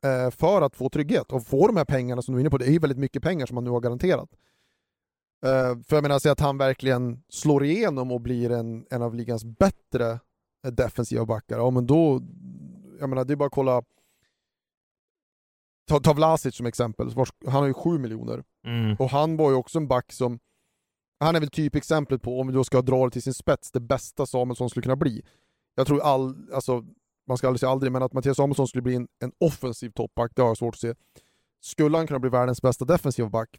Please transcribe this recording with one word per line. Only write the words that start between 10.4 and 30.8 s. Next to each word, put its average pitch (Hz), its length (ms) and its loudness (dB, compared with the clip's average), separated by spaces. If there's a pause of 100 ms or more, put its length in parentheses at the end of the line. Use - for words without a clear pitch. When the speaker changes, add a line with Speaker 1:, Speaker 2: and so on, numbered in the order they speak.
Speaker 1:
eh, 131 60 -6
defensiva 117 540 -2
backar. 113 320 -6
Ja, 120 120 2
men 127 160 0
då, 139 360 4 (800)
jag 143 80 -6
menar, 131 160 -2
det 139 100 0
är - 20 -8
bara 143 100 0
att 135 60 -4
kolla. 131 300 2 (2000)
Ta, 147 120 2
ta 156 120 6
Vlasic 156 440 2
som 120 100 -6
exempel. 120 440 -4
Vars, 123 180 -2 (180)
han 127 80 -2
har 139 120 2
ju 135 80 0
sju 170 240 -2
miljoner. 117 440 -8 (240)
Speaker 2:
Mm. 113 320 0
Speaker 1:
Och 131 120 0
han 156 260 0
var 156 140 4
ju 135 60 4
också 127 220 -2
en 151 100 -2
back 123 240 0
som, 120 260 -4 (840)
han 165 160 2
är 160 40 2
väl 147 100 -4
typexemplet 147 720 -2
på, 127 180 -4
om 131 60 -2
vi 131 60 -6
då 131 120 2
ska 127 180 2
dra 127 220 2
det 127 60 0
till 123 120 -8
sin 131 120 -4
spets, - 380 -2
det 131 80 -2
bästa 123 460 -4
Samuelsson 123 440 -2
skulle 120 120 -6
kunna 127 140 0
bli. 135 260 0 (520)
Jag 131 120 2
tror 143 140 2
all-, 135 360 0 (180)
alltså, 127 300 -2 (440)
man 127 100 -2
ska 135 80 -2
aldrig 127 140 0
säga 131 100 2
aldrig, 135 220 0
men 131 100 -2
att 127 100 -2
Mattias 131 240 0
Samuelsson 139 320 2
skulle 123 140 -4
bli 127 120 0
en, 123 140 -4 (120)
en 127 200 -8
offensiv 127 500 -2
toppback, 117 440 -4
det 131 80 2
har 120 60 6
jag 110 80 2
svårt 117 180 -4
att - 60 -14